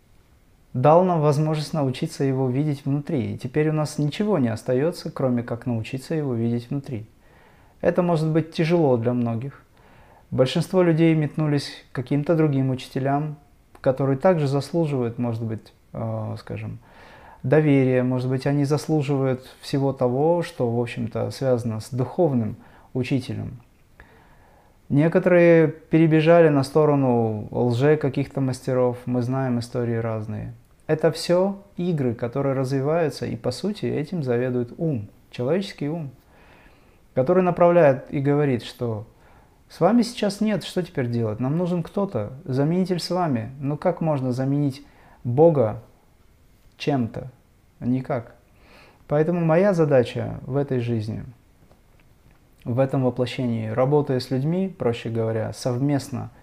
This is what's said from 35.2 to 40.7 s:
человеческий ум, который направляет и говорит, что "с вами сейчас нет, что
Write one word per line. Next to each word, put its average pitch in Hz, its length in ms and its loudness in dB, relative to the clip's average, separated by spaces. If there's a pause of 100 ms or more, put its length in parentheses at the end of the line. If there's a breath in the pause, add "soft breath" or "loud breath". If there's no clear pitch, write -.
человеческий 147 600 -4
ум, 156 200 -8 (1040 soft breath)
который 180 280 4
направляет 170 680 4
и 151 100 -4
говорит, 143 440 2
что 110 420 -8 (600 soft breath)
"с - 120 -18
вами 220 220 4
сейчас - 380 -4
нет, 214 240 0
что - 180 -4